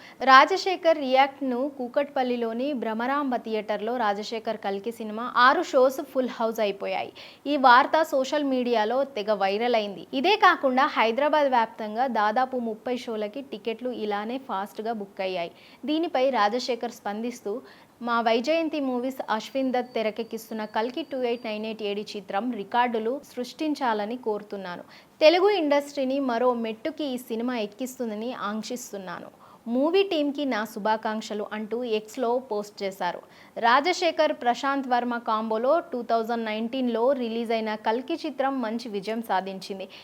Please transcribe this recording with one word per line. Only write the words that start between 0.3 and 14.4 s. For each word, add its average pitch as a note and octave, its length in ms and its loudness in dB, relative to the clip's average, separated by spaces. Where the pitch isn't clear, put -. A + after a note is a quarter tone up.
రియాక్ట్ C#4 460 2
ను C4 340 -2
కూకట్పల్లిలోని B3 960 -2
భ్రమరాంబ B3 640 -2
థియేటర్లో A3 640 -4
రాజశేఖర్ G#3+ 600 -2
కల్కి G3+ 340 -6
సినిమా A3+ 440 -8
ఆరు C#4 280 6
షోస్ C4+ 380 4
ఫుల్ C4 280 -2
హౌస్ A3+ 300 -4
అయిపోయాయి. G3 540 -4
ఈ C#4+ 100 2
వార్త C4+ 460 8
సోషల్ D4 400 0
మీడియాలో B3 600 2
తెగ G#3+ 300 -2
వైరల్ G#3 420 2
అయింది. G3+ 380 -4
ఇదే D#4 220 4
కాకుండా D4 500 4
హైదరాబాద్ C#4 640 2
వ్యాప్తంగా A3+ 580 0
దాదాపు A#3+ 500 0
ముప్పై A#3 400 -4
షోలకి A3 440 -6
టికెట్లు A#3 480 -8
ఇలానే G#3+ 480 -4
ఫాస్ట్‌గా G#3+ 560 -6